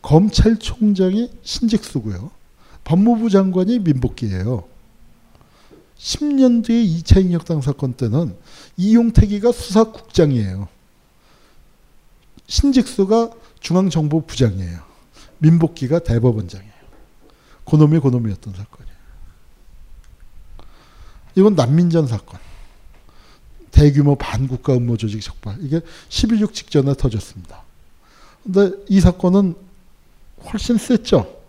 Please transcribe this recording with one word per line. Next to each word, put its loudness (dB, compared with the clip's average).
검찰총장이 0
신직수고요. -6
법무부 0
장관이 0
민복기예요. -4
십 -10
년 2
뒤에 0
이 -2
차 6
인혁당 -2
사건 -4
때는 -4
이용택이가 2
수사국장이에요. -2
신직수가 0
중앙정보부장이에요. -2
민복기가 2
대법원장이에요. -2
그놈이 4
그놈이었던 -4
사건이에요. -18
이건 4
난민전 2
사건. -8
대규모 4
반국가 -6
음모 -2
조직 -6
적발. -14
이게 -6
십이 0
직전에 -2
터졌습니다. -8
근데 0
이 4
사건은 2
훨씬 -4
셌죠. 0